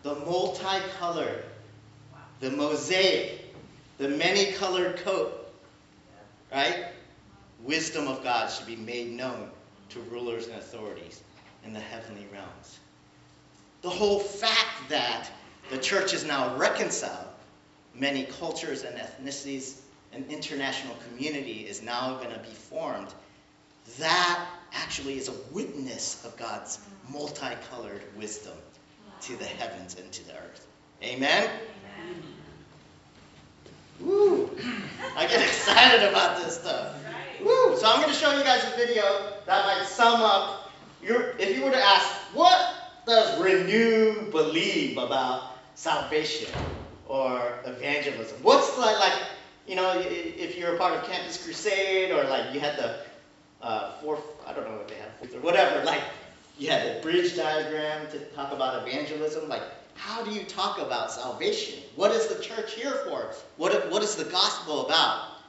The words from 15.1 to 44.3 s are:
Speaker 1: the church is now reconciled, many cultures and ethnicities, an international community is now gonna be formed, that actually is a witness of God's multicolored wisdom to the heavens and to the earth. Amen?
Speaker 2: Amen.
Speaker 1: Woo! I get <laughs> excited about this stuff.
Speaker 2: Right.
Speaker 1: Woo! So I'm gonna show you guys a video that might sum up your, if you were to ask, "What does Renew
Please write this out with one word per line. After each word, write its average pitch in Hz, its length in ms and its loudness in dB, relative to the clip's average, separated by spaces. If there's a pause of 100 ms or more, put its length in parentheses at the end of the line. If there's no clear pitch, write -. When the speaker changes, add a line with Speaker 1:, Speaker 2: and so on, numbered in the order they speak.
Speaker 1:
the 131 80 -4
church 185 340 0
is 156 120 -4
now 131 320 0
reconciled, 160 720 -4 (680)
many 135 300 -2
cultures 156 580 -8
and 120 140 -10
ethnicities, 135 800 -10 (360)
an 131 160 -12
international 139 680 -6 (120)
community 123 600 -8
is 101 120 -12
now 123 360 -4
gonna 117 260 -10
be 113 80 -16
formed, 110 640 -10 (840)
that 175 480 2 (260)
actually - 440 -6
is 127 120 -6
a 127 60 -8 (180)
witness 135 720 -8
of 117 120 -16
God's 107 440 -10 (280)
multicolored 120 920 -10 (140)
wisdom 95 400 -12 (640)
to 120 160 -10
the 104 80 -10
heavens 92 540 -10
and 92 140 -18
to - 140 -14
the 76 60 -18
earth. - 340 -18 (360)
Amen? 139 460 2 (480)
Speaker 2:
Amen. 170 260 -12 (1800)
Speaker 1:
Woo! 403 500 6 (640)
I 160 100 2
get - 160 6
<laughs> - 40 6
excited 226 600 8
about 180 340 4
this 165 160 -4
stuff. - 360 -4 (100)
Speaker 2:
Right. - 400 -10
Speaker 1:
Woo! 494 340 8
So 214 80 4
I'm 247 140 6
gonna 294 120 4
show 285 240 4
you 277 60 2
guys 247 220 4
a 226 120 -4
video 208 560 2 (140)
that 196 180 4
might 190 220 0
sum 233 340 6
up - 500 2 (320)
your, 233 360 2
if 196 180 2
you 269 80 0
were 269 60 2
to 254 120 4
ask, 196 240 8 (280)
"What 359 400 8 (320)
does 220 340 6
Renew 208 880 4